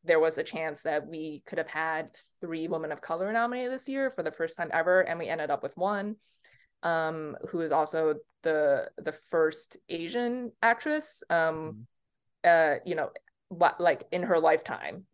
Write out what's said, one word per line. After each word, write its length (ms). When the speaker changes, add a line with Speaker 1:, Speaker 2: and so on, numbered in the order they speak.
Speaker 1:
there 160
was 160
a 60
chance 400
that 220
we 400
could 120
have 120
had 460
three 300
women 240
of 80
color 320
nominated 400
this 160
year 200
for 140
the 80
first 240
time 160
ever, 300
and 180
we 80
ended 240
up 100
with 140
one, 400
um, 520
who 120
is 100
also 440
the, 540
the 140
first 480
Asian 640
actress, 680
um, 80
Speaker 2:
Mm-hmm. 40
Speaker 1:
uh, 260
you 100
know, 140
what, 320
like, 300
in 120
her 160
lifetime, 760